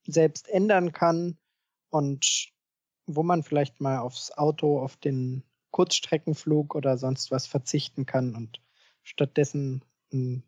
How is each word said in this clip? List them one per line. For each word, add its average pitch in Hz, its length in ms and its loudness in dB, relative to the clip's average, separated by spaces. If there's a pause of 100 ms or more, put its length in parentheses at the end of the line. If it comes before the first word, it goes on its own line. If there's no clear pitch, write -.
selbst 156 400 2
ändern 190 440 2
kann 170 460 0 (520)
und 139 600 0 (560)
wo 156 160 0
man 170 200 2
vielleicht 147 380 0
mal 135 180 0
aufs 123 320 -8
Auto, 151 480 2
auf 135 180 -6
den 131 460 -4 (280)
Kurzstreckenflug 156 1040 0
oder 135 220 2
sonst 131 340 -4
was 127 160 -2
verzichten 135 580 -4
kann 127 300 -2
und 113 260 -12 (420)
stattdessen 139 800 -2 (300)
ein 127 340 -2